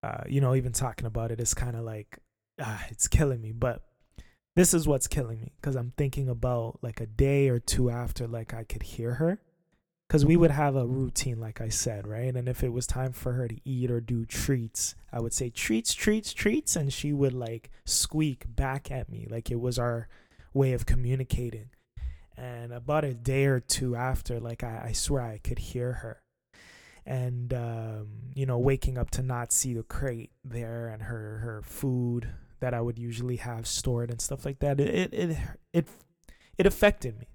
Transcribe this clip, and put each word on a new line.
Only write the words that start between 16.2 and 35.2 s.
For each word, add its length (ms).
treats." 440
And 160
she 200
would, 220
like, 380
squeak 600
back 340
at 200
me, 200
like 220
it 80
was 220
our 280
way 200
of 120
communicating. 840
And 360
about 320
a 100
day 320
or 120
two 380
after, 420
like, 240
I, 220
I 80
swear 300
I 160
could 200
hear 360
her. 280
And, 480
um, 800
you 140
know, 140
waking 360
up 140
to 120
not 300
see 220
the 80
crate 480
there 420
and 160
her, 360
her 240
food 720
that 140
I 60
would 180
usually 380
have 300
stored 460
and 80
stuff 240
like 160
that, 180
it, 340
it, 20
it, 240